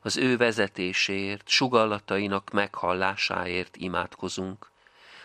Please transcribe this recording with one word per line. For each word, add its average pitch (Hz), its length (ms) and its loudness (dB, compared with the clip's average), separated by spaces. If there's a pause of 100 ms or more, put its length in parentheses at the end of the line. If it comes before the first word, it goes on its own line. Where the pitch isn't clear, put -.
Az - 160 -4
ő 127 200 2
vezetéséért, 98 1120 0
sugallatainak 104 1000 2
meghallásáért 92 1300 -2
imádkozunk. 92 920 -6 (540)